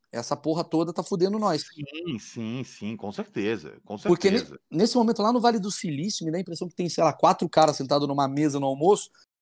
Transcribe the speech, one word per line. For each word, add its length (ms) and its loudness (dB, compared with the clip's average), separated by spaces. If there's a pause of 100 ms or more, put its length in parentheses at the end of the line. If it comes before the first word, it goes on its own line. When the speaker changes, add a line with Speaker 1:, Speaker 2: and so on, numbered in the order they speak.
(120)
Speaker 1:
Essa 260 -4
porra 260 -2
toda 300 -2
tá 80 -6
fudendo 380 0
nós. 240 0
Speaker 2:
Sim, 560 -10
sim, 440 -8
sim, 320 -10
com 160 -10
certeza, 640 -6 (100)
com 220 -10
Speaker 1:
Porque 260 4
ne-, 80 2
Speaker 2:
certeza. 200 -12 (120)
Speaker 1:
nesse 240 2
momento 260 2
lá 120 4
no 80 2
Vale 180 4
do 120 -4
Silício, 540 -4
me 60 -2
dá 60 -2
a 40 -2
impressão 260 -8
que 80 -16
tem, 140 -2
sei 140 0
lá, 100 4
quatro 360 2
caras 260 4
sentados 320 0
numa 200 0
mesa 320 0
no 80 0
almoço, 420 2 (320)